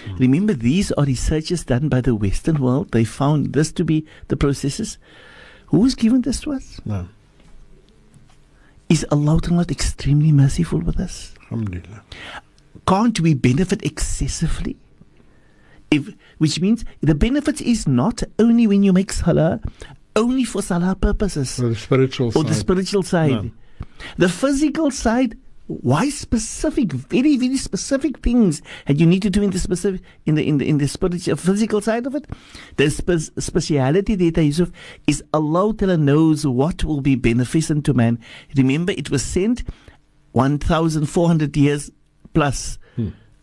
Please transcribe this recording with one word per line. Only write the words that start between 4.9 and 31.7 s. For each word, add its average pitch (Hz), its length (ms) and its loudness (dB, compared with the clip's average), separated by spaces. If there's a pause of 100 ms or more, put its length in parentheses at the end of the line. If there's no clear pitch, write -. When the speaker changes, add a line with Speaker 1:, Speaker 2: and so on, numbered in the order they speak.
Speaker 2:
Who's 240 280 2
given 240 280 2
this 254 180 -2
to 294 120 -6
us? - 320 -10
Speaker 1:
No. 95 240 -8 (1800)
Speaker 2:
Is 160 240 2
Allah 147 280 2
Ta'ala 170 180 0
not 175 120 0
extremely 147 640 2
merciful 151 480 2
with 170 180 -2
us? - 440 -8
Speaker 1:
Alhamdulillah. 98 600 -10 (840)
Speaker 2:
Can't 220 340 2
we 160 140 4
benefit 131 500 0
excessively? - 920 -4 (1120)
If, 147 180 2 (300)
which 151 220 0
means 208 240 2 (160)
the 156 140 2
benefits 269 460 0
is 226 260 -2
not 139 360 0 (160)
only 233 280 4
when 202 160 4
you 196 100 4
make 190 200 2
salah, 160 480 0 (560)
only 247 280 0
for 196 180 -4
salah 180 320 -2
purposes. 196 600 -2
Speaker 1:
For 123 120 -2
the 117 80 -2
spiritual 131 600 0
Speaker 2:
Or 156 80 2
the 110 100 0
Speaker 1:
side. 107 60 0
Speaker 2:
spiritual 185 420 0
side. 165 280 0
Speaker 1:
No. 107 200 -2 (640)
Speaker 2:
The 175 120 2
physical 285 640 0
side, 240 440 -2 (300)
why 156 440 0
specific, 262 840 -4
very, 247 440 0
very 254 200 -2
specific 269 640 -4
things 233 440 2 (240)
that 143 140 2
you 165 60 8
need 185 160 4
to 214 80 0
do 202 120 0
in 202 80 0
the 185 80 -6
specific, 185 440 -2 (240)
in 156 100 2
the, 151 100 0
in 151 120 2
the, - 100 0
in 151 100 2
the 143 80 0
spiritual, 175 480 -2
physical 202 460 0